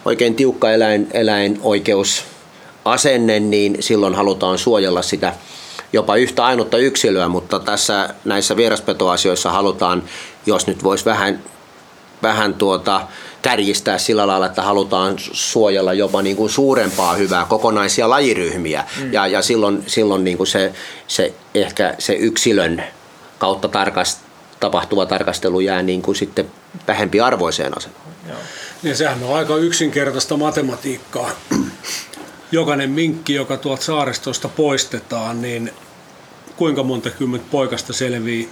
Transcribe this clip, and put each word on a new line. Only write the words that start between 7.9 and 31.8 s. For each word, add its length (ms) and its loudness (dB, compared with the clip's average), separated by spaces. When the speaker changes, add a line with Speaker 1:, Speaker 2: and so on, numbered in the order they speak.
Speaker 1:
näissä 320 0
vieraspetoasioissa 920 0
halutaan, 520 0
jos 200 2
nyt 180 -4
vois 220 2
vähän, 360 0
vähän 320 2
tuota 520 0
kärjistää 560 0
sillä 280 2
lailla, 200 2
että 160 -2
halutaan 560 0
suojella 760 0
jopa 300 2
niin 140 0
kuin 140 0
suurempaa 640 2
hyvää, 300 2
kokonaisia 680 2
lajiryhmiä. 760 0
Mm. 120 -6
Ja, 140 2
ja 160 0
silloin, 440 2
silloin 380 2
niin 120 0
kuin 100 0
se, 260 0
se, 280 -2
ehkä 440 0
se 140 -2
yksilön 720 2
kautta 300 0
tarkas-, 500 -2
tapahtuva 460 0
tarkastelu 540 0
jää 220 0
niin 200 0
kuin 140 -2
sitten 340 -4
vähempi 320 0
arvoiseen 560 0
asemaan. 260 -14
Speaker 2:
Joo. 100 -12
Speaker 3:
Niin, 140 -2
sehän 280 -2
on 120 0
aika 200 0
yksinkertaista 800 0
matematiikkaa. 920 -4